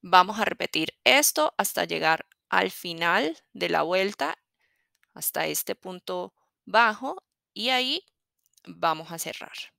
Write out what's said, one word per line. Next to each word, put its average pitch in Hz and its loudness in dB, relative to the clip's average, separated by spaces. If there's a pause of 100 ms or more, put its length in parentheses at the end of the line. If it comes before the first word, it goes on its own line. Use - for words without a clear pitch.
Vamos 185 4
a 214 2
repetir - -4
esto 294 4
hasta 185 0
llegar 160 -2 (200)
al 185 0
final 180 -2 (160)
de 175 -4
la 160 0
vuelta, 190 -2 (760)
hasta 160 -4
este - -4
punto 185 -10 (320)
bajo, 233 0 (280)
y 226 -2
ahí 254 0 (600)
vamos 156 -2
a 165 -10
cerrar. - -10 (220)